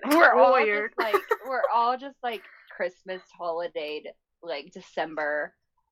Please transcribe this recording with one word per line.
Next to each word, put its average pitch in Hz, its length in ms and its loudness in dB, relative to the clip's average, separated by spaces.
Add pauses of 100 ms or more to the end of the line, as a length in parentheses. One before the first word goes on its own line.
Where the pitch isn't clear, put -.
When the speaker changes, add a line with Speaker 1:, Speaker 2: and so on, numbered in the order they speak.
Speaker 1:
kidding. 294 140 2
Speaker 2:
we're 294 160 8
all 262 200 8
Speaker 3:
tired. 214 440 0
Speaker 2:
just, - 0 - (160)
like, - 80 0 (260)
we're 254 140 -2 (100)
all 233 240 0
just, 262 260 -16
like, 233 200 -6 (340)
Christmas 185 460 -8 (140)
holiday, 165 680 -8 (380)
like, 160 300 -10
December 156 840 -6 (380)